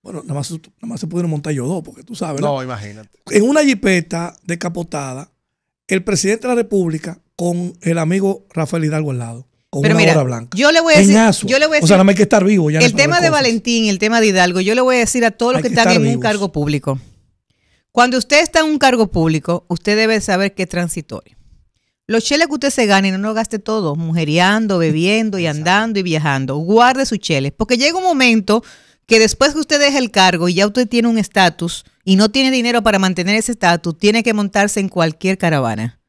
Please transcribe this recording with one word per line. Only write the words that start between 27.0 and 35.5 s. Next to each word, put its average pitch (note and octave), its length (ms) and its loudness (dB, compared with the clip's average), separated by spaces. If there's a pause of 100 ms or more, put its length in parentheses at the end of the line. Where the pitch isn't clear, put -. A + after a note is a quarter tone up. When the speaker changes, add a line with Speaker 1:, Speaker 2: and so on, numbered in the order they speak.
Speaker 3:
sus G#3+ 140 -4
cheles, C#3 360 -4
porque A#3 220 -2
llega D4+ 200 0
un F#4 60 -4
momento A#3+ 600 2 (440)
que A3 120 4
después C4 340 2
que D#4 60 -2
usted D4 200 -2
deja C#4+ 180 2
el B3 140 -2
cargo F3+ 380 2
y F3 60 -2
ya G3 120 2
usted A#3 200 0
tiene A#3 200 0
un A3+ 100 2
estatus F3 680 -2 (180)
y F#3+ 120 4
no G#3 140 4
tiene C4 220 2
dinero A#3+ 320 0
para G3+ 160 2
mantener F#3 360 0
ese A3+ 180 -2
estatus, E3+ 440 0
tiene G#3+ 260 2
que A3+ 100 0
montarse G3+ 460 -2
en F#3+ 100 -4
cualquier F3+ 480 -2
caravana. A#2+ 720 -2